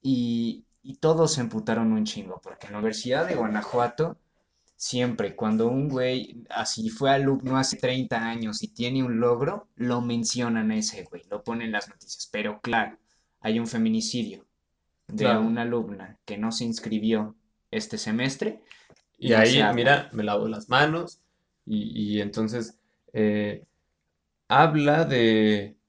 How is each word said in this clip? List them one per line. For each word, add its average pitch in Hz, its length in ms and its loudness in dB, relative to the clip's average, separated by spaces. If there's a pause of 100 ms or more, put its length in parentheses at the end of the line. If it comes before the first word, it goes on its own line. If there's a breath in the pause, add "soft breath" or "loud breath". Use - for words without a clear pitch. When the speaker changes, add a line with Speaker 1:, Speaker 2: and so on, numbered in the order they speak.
Speaker 1:
Y, 117 640 -2 (180)
y 135 140 -14
todos 160 360 4
se 131 80 -2
emputaron 113 520 0
un 107 120 2
chingo, 95 380 -10
porque - 240 -18
en 104 60 -14
la 104 60 -8
Universidad 123 480 -2
de 175 80 -2
Guanajuato, 113 800 -2 (580)
siempre, 117 600 -2
cuando 110 340 2
un 135 200 0
güey 127 600 -4
así 110 400 -4
fue 135 220 0
alumno 135 460 2
hace 131 200 0
treinta 123 500 -2
años 113 360 -6
y - 40 -10
tiene 127 360 -2
un 120 160 0
logro, 123 560 0
lo 123 260 -2
mencionan 117 680 0
a 110 60 0
ese 98 280 -4
güey, - 240 -18
lo 101 140 -8
ponen 117 240 -6
en 110 40 -6
las 107 180 -4
noticias. - 420 -16
Pero 107 300 -4
claro, 113 360 0 (420)
hay 110 200 0
un 117 80 -4
feminicidio 113 760 -2 (600)
de 107 180 -4
Speaker 2:
Claro. 110 160 4
Speaker 1:
una 117 220 0
alumna 104 600 -6
que 101 120 -10
no 110 140 -2
se 117 140 -6
inscribió 110 680 -2 (360)
este 110 260 -6
semestre 123 640 -4 (560 soft breath)
Speaker 2:
Y - 100 -6
Speaker 1:
y 117 40 4
no 110 60 8
Speaker 2:
ahí, 113 160 8
Speaker 1:
se 135 100 6
habla. 104 100 4
Speaker 2:
mira, 131 380 4
me 110 120 -6
lavo 104 260 0
las 107 200 -10
manos 151 520 0 (440)
y, 107 520 -4
y 104 40 0
entonces, 110 560 -4 (360)
eh, 104 500 0 (840)
habla 151 560 6
de 110 720 4 (120)